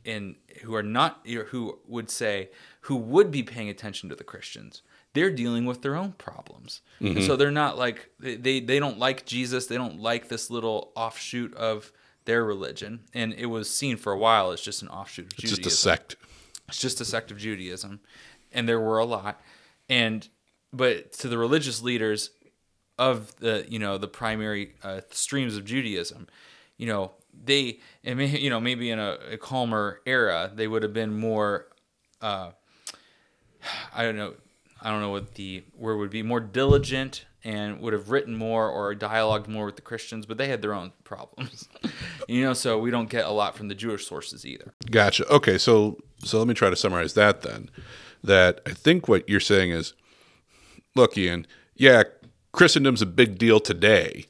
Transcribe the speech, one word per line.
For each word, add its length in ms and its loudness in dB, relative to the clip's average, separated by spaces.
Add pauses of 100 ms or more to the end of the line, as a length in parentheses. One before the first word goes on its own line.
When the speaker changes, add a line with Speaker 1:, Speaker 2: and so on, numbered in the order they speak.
Speaker 1:
in, 320 -10 (260)
who 120 -8
are 80 -2
not, 420 -2
who 640 -8
would 240 -8
say, 400 -4 (320)
who 140 -4
would 340 4
be 140 -4
paying 240 -10
attention 400 -12
to 80 -12
the 80 -18
Christians, 580 -18 (300)
they're 180 0
dealing 360 -2
with 160 -6
their 120 -4
own 180 -6
problems. 680 -18 (180)
And 120 -2
Speaker 2:
Mm-hmm. 160 0
Speaker 1:
so 100 2
they're 160 4
not 260 -2
like, 400 -4
they, 160 -10
they, 260 -2
they 200 0
don't 180 -4
like 260 -2
Jesus. 420 -4
They 100 -6
don't 240 -6
like 280 -4
this 220 -8
little 460 -4
offshoot 580 -8
of 380 -6 (320)
their 200 2
religion. 680 -8
And 220 -4
it 120 -8
was 240 -6
seen 260 -2
for 160 -4
a 60 -2
while 320 4
as 100 -6
just 220 -10
an 60 -16
offshoot 380 -14
of 120 -12
Speaker 2:
It's 40 -12
just 100 -4
a 40 0
Speaker 1:
Judaism. 200 -2
Speaker 2:
sect. 400 2 (520)
Speaker 1:
It's 100 -10
just 220 -4
a 40 -6
sect 260 -6
of 80 -16
Judaism. 600 -10 (520)
And 160 -2
there 120 2
were 180 2
a 60 4
lot. 360 -6 (500)
And, 360 0 (460)
but 400 0
to 160 -8
the 100 -2
religious 440 0
leaders 480 -2 (680)
of 380 0
the, 320 -2
you 100 -8
know, 200 -2
the 100 -6
primary, 640 -6 (100)
uh, 280 -10
streams 460 -4
of 100 -10
Judaism, 600 -6 (520)
you 80 -8
know, 260 -4 (320)
they, 360 0 (220)
and 160 -6
may-, 200 -2
you 120 -2
know, 100 0
maybe 300 -4
in 80 -4
a, 200 -4 (140)
a 40 -8
calmer 680 -4
era, 460 0
they 140 -4
would 160 -2
have 120 -2
been 220 -2
more, 500 -2 (560)
uh, 280 -6 (1400)
I 80 -4
don't 140 -2
know, 180 -8 (460)
I 100 -6
don't 100 -2
know 100 -4
what 240 -8
the 280 -12 (140)
word 220 -4
would 120 -4
be, 120 -6
more 180 -2
diligent 840 2 (200)
and 360 -6
would 120 -6
have 180 -4
written 240 -2
more 340 -2
or 260 -4
dialogued 540 0
more 180 -6
with 100 -10
the 60 -20
Christians, 440 -10
but 120 -8
they 100 0
had 140 -2
their 100 -2
own 200 -8 (120)
problems. 680 -14
<laughs> 40 -20 (480)
You 160 0
know, 120 2
so 240 0
we 120 0
don't 200 -2
get 160 0
a 40 -2
lot 240 0
from 140 -10
the 60 -8
Jewish 320 -6
sources 400 -12
either. 260 -14 (180)
Speaker 2:
Gotcha. 380 6
Okay, 300 6
so, 400 6 (240)
so 160 0
let 100 2
me 60 2
try 160 6
to 60 2
summarize 360 0
that 300 6
then. 260 -10 (540)
That 420 8
I 60 -6
think 380 4
what 200 6
you're 120 4
saying 320 4
is, 200 -4 (1040)
look, 240 6
Ian, 280 0 (280)
yeah, 300 10 (460)
Christendom's 520 6
a 40 4
big 300 4
deal 240 8
today, 680 4